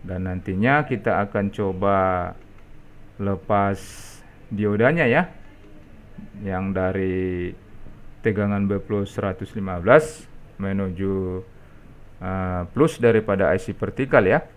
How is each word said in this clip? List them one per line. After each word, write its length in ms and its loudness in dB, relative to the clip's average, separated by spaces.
Dan 240 -6
nantinya 640 0
kita 400 0
akan 240 -2
coba 800 0
lepas 560 0
diodanya 500 4
ya, 220 4
yang 240 -2
dari 800 0
tegangan 420 2
B 140 0
plus 340 -2
seratus 400 -4
lima 300 -6
belas 420 6
menuju, 880 -4
eh, 460 -2
plus 260 2
daripada 560 4
I 60 2
C 180 -8
vertikal 480 2
ya. 160 6